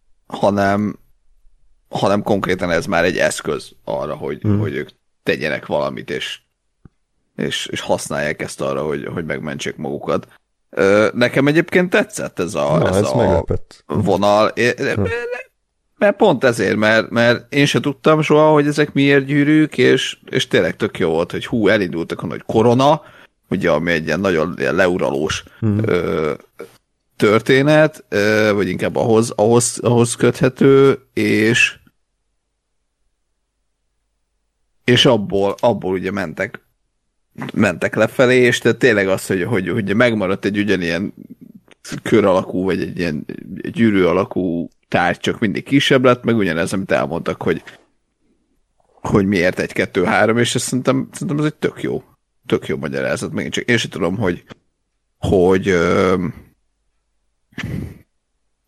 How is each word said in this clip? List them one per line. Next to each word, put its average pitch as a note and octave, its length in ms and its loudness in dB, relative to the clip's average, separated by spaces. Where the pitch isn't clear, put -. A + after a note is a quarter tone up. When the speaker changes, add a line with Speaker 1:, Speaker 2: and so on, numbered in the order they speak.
Speaker 1:
hanem, G2+ 720 -2
hanem G#2 340 0
konkrétan F#2 480 -2
ez E2 160 0
már E2+ 180 0
egy F2+ 120 0
eszköz - 540 -4
arra, C#2+ 300 -6
hogy, D2+ 280 -10
Speaker 2:
Hmm. G#2 160 0
Speaker 1:
hogy D#2+ 160 -4
ők C#2+ 140 -8
tegyenek D2 440 -4
valamit, C#2 440 -6
és, - 280 -10
és, - 300 -6
és - 140 -10
használják D2+ 640 -4
ezt - 180 -10
arra, C#2 220 -4
hogy, D2 300 -6
hogy E2+ 120 -8
megmentsék D2 520 -8
magukat. D2 520 -6
Ö, G2+ 440 4
nekem A#2+ 320 2
egyébként F3 440 2
tetszett - 480 -2
ez F2 160 -4
a, D2 240 0
Speaker 2:
Na, - 100 0
Speaker 1:
ez F#2 80 0
Speaker 2:
ez G2+ 140 2
Speaker 1:
a C2 60 0
Speaker 2:
meglepett. - 720 -2
Speaker 1:
vonal. G2+ 600 2
É-, A#2 260 0
Speaker 2:
Hm. G#2 80 -2
Speaker 1:
mert G3+ 180 2
pont G3+ 280 2
ezért, A2 320 2
mert, G#2+ 340 2
mert A#2+ 440 0
én C#3+ 120 4
se C#3 140 0
tudtam D#3 420 2
soha, D#3 300 4
hogy D3 140 4
ezek D3 260 0
miért C#3 320 4
gyűrűk, D3 540 2
és, B2+ 400 2
és - 160 -2
tényleg F2+ 300 0
tök - 220 -4
jó E2+ 120 0
volt, E2 200 0
hogy F2+ 160 -8
hú, A2 220 0
elindultak F2 540 -2
onnan, C#2+ 140 -8
hogy - 100 -16
korona, B2 560 2
ugye, F#2 200 -2
ami D#2+ 200 0
egy D#2+ 160 -2
ilyen D#2+ 140 -2
nagyon F2 380 -2
ilyen C2 160 -2
leuralós, D#2+ 680 -2
Speaker 2:
Mhm. G#2 240 0
Speaker 1:
ö, E2+ 480 -2
történet, C#3+ 920 2
ö, G#2+ 460 2
vagy G2 140 0
inkább F2+ 280 -4
ahhoz, A2+ 340 2
ahhoz, A#2 520 2
ahhoz A#2+ 320 2
köthető, C3+ 840 4
és, G#2+ 680 0
és B2 220 4
abból, G2 540 2
abból G2 320 0
ugye F#2 180 -4
mentek, F#2+ 500 -8
mentek F#2+ 400 0
lefelé, B2 420 2
és B2 220 4
tehát A#2 200 0
tényleg G#2 300 2
az, F#2+ 180 -2
hogy, F#2+ 180 -2
hogy, F#2 240 -2
hogy G2 260 -2
megmaradt G#2+ 500 0
egy G#2 140 -2
ugyanilyen F#2 560 -2
kör G#2 220 4
alakú, F#2 400 0
vagy F#2 160 -2
egy F#2+ 180 -8
ilyen E2 280 -4
gyűrű G#2 320 2
alakú F2 640 -2
tárgy, F2 300 0
csak - 200 -4
mindig G2+ 260 -4
kisebb C3+ 400 2
lett, B2 200 2
meg A#2 120 0
ugyanez, F2 360 -2
amit F#2+ 180 -4
elmondtak, C#2+ 520 -2
hogy, D#2+ 200 -2
hogy - 420 -2
miért F#2 320 0
egy, E2+ 140 -4
kettő, F#2 320 -2
három, A2 340 2
és A#2+ 160 0
ez A#2+ 80 -4
szerintem, B2+ 500 -2
szerintem C#3+ 260 -6
ez D3+ 60 -2
egy D3+ 100 -4
tök - 280 -6
jó, - 200 -6
tök - 220 -2
jó D2+ 80 -4
magyarázat. C#2 560 -6
Megint C#2+ 220 -8
csak - 100 -4
én A#2+ 120 0
sem - 140 -4
tudom, F2 260 -4
hogy, F#2 280 -4
hogy, F#2+ 500 2
ö, F#2 560 0